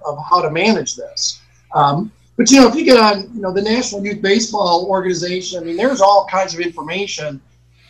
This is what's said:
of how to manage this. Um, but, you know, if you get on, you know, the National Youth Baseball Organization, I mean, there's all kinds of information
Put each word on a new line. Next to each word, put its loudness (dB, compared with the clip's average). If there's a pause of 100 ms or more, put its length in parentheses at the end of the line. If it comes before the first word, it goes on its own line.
of -6 (120)
how 4
to -2
manage -2
this. -8 (340)
Um, 0 (260)
but, 2
you 10
know, 8
if 0
you -2
get 6
on, 2
you -12
know, -6
the -2
National -4
Youth -6
Baseball 0
Organization, -4
I -12
mean, -6
there's 0
all 6
kinds -2
of -8
information -8 (500)